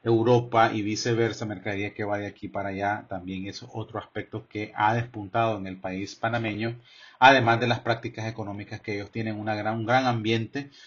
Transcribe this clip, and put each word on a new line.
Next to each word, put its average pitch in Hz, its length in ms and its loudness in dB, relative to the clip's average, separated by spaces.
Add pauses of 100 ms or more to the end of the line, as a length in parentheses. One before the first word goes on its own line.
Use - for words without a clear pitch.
Europa 117 720 4
y 107 80 -2
viceversa, 110 640 0
mercadería 101 480 -6
que - 80 -6
va 104 160 -2
de 101 80 -6
aquí 98 220 -12
para 101 220 -6
allá. 101 380 -2
También 92 380 -8
es 95 260 -12
otro 110 280 -8
aspecto - 480 -10
que 107 260 -8
ha 110 180 4
despuntado 113 640 -2
en 95 120 -8
el 95 80 -10
país 95 400 -8
panameño, 113 580 -2 (460)
además 120 400 8
de 120 80 0
las 117 100 2
prácticas 117 480 -4
económicas 104 540 -10
que 104 160 -6
ellos 101 160 -8
tienen, 110 260 -4
una 107 160 -2
gran, 107 220 -2
un 113 100 -4
gran 123 200 4
ambiente 113 600 0 (180)